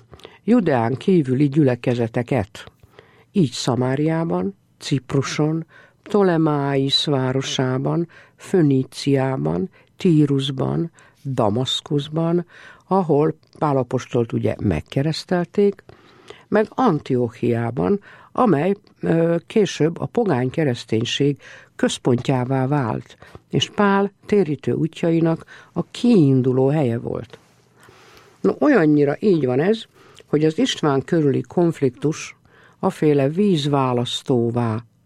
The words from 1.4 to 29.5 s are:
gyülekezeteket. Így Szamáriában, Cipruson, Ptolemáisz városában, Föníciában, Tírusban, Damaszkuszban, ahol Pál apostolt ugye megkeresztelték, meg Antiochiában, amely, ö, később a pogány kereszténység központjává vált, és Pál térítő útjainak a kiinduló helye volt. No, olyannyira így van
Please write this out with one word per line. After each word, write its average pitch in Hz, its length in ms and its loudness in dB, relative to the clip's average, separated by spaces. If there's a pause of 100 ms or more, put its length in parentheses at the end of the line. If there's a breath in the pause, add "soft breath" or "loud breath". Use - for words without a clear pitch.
gyülekezeteket. 123 1200 -2 (600 soft breath)
Így 156 200 0
Szamáriában, 160 1040 -2 (240)
Cipruson, 151 840 -2 (380 soft breath)
Ptolemáisz 147 1000 0
városában, 135 1000 -2 (280 loud breath)
Föníciában, 139 1300 0 (280 soft breath)
Tírusban, 143 920 0 (340 soft breath)
Damaszkuszban, 143 1200 -2 (420 loud breath)
ahol 160 480 2 (220)
Pál 147 200 0
apostolt 123 560 -2
ugye 113 260 -2
megkeresztelték, 170 1200 -2 (640 loud breath)
meg 214 220 0
Antiochiában, 127 1300 -2 (320 loud breath)
amely, 190 440 2 (240)
ö, 170 360 0 (120)
később 175 520 0
a 135 60 -6
pogány 135 440 -2
kereszténység 131 880 -2 (380 loud breath)
központjává 131 920 -2
vált, 139 500 -4 (320 loud breath)
és - 200 -2
Pál 202 420 0 (140)
térítő 151 460 0
útjainak 165 720 0 (280 loud breath)
a - 100 -4
kiinduló 135 840 4
helye 135 300 0
volt. - 400 -10 (1040 soft breath)
No, 196 180 2
olyannyira 151 600 4
így 170 260 2
van 123 140 0